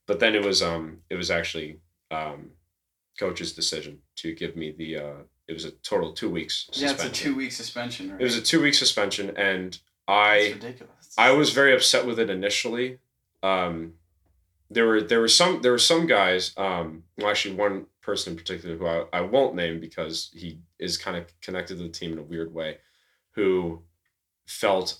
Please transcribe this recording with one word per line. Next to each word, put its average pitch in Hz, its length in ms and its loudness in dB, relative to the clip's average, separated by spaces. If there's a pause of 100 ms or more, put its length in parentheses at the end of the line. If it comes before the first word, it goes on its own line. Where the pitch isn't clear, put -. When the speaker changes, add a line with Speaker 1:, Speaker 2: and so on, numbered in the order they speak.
Speaker 1:
But 101 140 -2
then 110 120 4
it 104 120 2
was, 98 160 2
um, 82 380 -4 (100)
it 92 60 -8
was 87 140 -4
actually, 82 520 -4 (300)
um, 76 400 -8 (680)
coach's 87 320 -6
decision 76 480 -6 (160)
to 82 180 -8
give 82 220 -8
me 78 160 -8
the, 78 260 -10
uh, 73 160 -10 (360)
it 80 40 -10
was 80 120 -10
a 78 60 -12
total 85 420 -4
two - 160 -4
weeks - 420 -6
Speaker 2:
Yeah, 139 200 -2
it's - 20 -2
a - 100 -6
Speaker 1:
suspension. 123 300 -4
Speaker 2:
two-week 131 180 -6
suspension, 120 600 -8
right? - 100 -8
Speaker 1:
It - 20 0
was 117 140 2
a 110 40 -4
two-week 147 320 4
suspension, 101 640 2
and 92 380 0
Speaker 2:
That's - 80 -16 (260)
Speaker 1:
I, 104 280 6 (180)
Speaker 2:
ridiculous. - 640 -16
Speaker 1:
I 120 140 8
was 147 200 6
very 135 220 6
upset 127 320 4
with 113 140 -2
it 113 100 2
initially. 113 720 -2 (440)
Um, 87 520 -2 (760)
there 117 180 2
were, 110 140 4
there 117 180 2
were 113 80 4
some, 175 340 4
there 123 120 6
were 120 40 4
some 165 300 4
guys, 92 480 4
um, 87 480 -4 (140)
well, 104 120 0
actually 101 260 -2
one 98 320 -2 (140)
person 101 300 -4
in 85 60 -8
particular 85 400 -10
who 85 100 -4
I, 82 240 0
I 87 100 -2
won't 120 320 2
name 82 280 -4
because 82 520 -8
he 85 260 -14 (200)
is 87 180 -6
kinda 87 280 -8 (160)
connected 92 360 -8
to 87 60 -10
the 85 60 -10
team 82 240 -10
in 80 60 -8
a 76 40 -12
weird 82 300 -8
way, 78 240 -8 (540)
who 92 520 0 (640)
felt 95 520 0